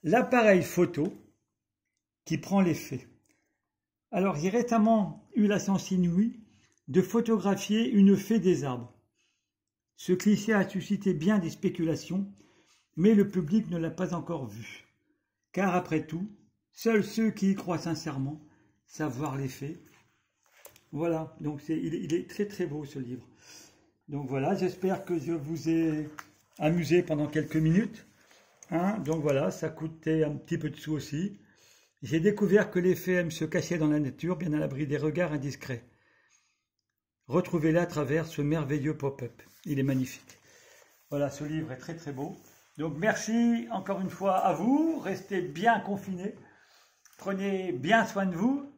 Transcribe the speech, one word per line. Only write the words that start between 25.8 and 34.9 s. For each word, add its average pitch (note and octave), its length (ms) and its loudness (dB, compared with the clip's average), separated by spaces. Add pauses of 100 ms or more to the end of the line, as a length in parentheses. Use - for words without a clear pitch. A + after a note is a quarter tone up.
amusé E3 460 4
pendant D3+ 240 -2
quelques D#3 300 -2
minutes. D#3+ 480 2 (640)
Hein, F#3+ 300 0
donc D#3 220 -2
voilà, D3 300 2
ça D#3+ 180 -6
coûtait D#3+ 540 -2
un D3 120 0
petit E3+ 220 -4
peu D3+ 120 -4
de - 80 -10
sous D3+ 160 -6
aussi. D#3 460 -6 (600)
J'ai D#3 180 0
découvert G3+ 500 4
que F#3 100 0
les F3+ 160 4
fées F3+ 200 -2
aiment E3+ 160 0
se D#3+ 140 -4
cacher F3 320 -2
dans D#3 100 2
la D3+ 120 2
nature, D3+ 380 -2
bien D3+ 160 -4
à D3+ 60 0
l'abri C#3+ 280 -4
des C#3+ 100 -2